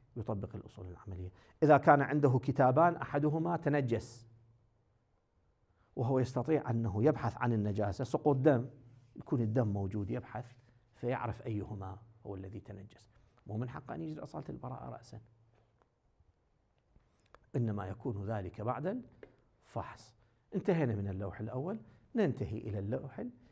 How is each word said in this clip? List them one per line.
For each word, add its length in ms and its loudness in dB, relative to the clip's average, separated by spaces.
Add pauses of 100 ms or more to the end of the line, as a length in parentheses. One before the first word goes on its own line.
(160)
يطبق 400 -6
الأصول 320 -14
العملية. 420 -10 (340)
إذا 140 12
كان 240 8
عنده 420 4
كتابان 520 4
أحدهما 640 0
تنجس 680 -2 (1700)
وهو 240 2
يستطيع 500 0
أنه 340 0
يبحث 340 2
عن 160 0
النجاسة، 500 0
سقوط 320 2
دم، 340 4 (460)
يكون 260 -2
الدم 260 2
موجود، 440 -2
يبحث 340 -8 (500)
فيعرف 500 -4
أيهما 520 -6 (280)
هو 100 -8
الذي 240 -10
تنجس، 520 -16 (360)
مو 100 -6
من 120 -4
حقه 260 -12
أن 60 -8
يجري 220 -10
أصالة 260 -12
البراءة 400 -10
رأسًا. 300 -16 (2250)
إنما 320 -2
يكون 380 -6
ذلك 360 -6
بعد 420 -4 (640)
الفحص. 500 -12 (400)
انتهينا 400 2
من 120 -2
اللوح 320 -6
الأول، 400 -6 (360)
ننتهي 420 0
إلى 220 -6
اللوح 460 -6 (260)